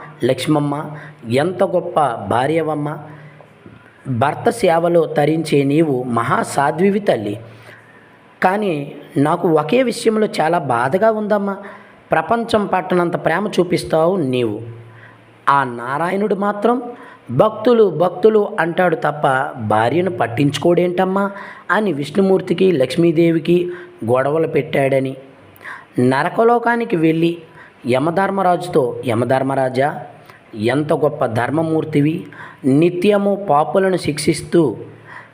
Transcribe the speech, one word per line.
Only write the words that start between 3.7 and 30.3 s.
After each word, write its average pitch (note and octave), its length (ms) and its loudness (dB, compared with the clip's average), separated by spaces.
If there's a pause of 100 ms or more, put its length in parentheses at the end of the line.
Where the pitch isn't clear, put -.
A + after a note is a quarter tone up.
భర్త C3+ 420 0
సేవలో E3+ 540 2
తరించే D3+ 580 0
నీవు C#3 400 2
మహాసాధ్వివి D#3+ 960 0
తల్లి. A2 400 -2 (1000)
కానీ F#3 500 0 (240)
నాకు E3 320 2
ఒకే D#3 340 2
విషయంలో A3 440 0 (140)
చాలా E3 180 2
బాధగా C#3 520 2
ఉందమ్మా. G3+ 460 -2 (540)
ప్రపంచం G#3+ 560 0
పట్టనంత F3 580 -2
ప్రేమ F3+ 260 0 (100)
చూపిస్తావు E3+ 560 0
నీవు. B2+ 440 -2 (880)
ఆ C#3 160 4
నారాయణుడు D#3 720 -4
మాత్రం G#3 480 0 (480)
భక్తులు, G#3+ 600 2
భక్తులు G3+ 580 2 (120)
అంటాడు E3+ 360 0
తప్ప D3+ 640 -2
భార్యను A#2+ 520 0
పట్టించుకోడేంటమ్మా?" F3 1200 0 (400)
అని G3 220 2
విష్ణుమూర్తికి, F#3 800 2
లక్ష్మీదేవికి E3+ 1000 2 (340)
గొడవలు C#3 420 2
పెట్టాడని, C3+ 720 0 (840)
నరకలోకానికి A3+ 960 2
వెళ్ళి E3 420 2 (500)
యమధర్మరాజుతో, E3+ 1160 0
"యమధర్మరాజా, C3 960 0 (520)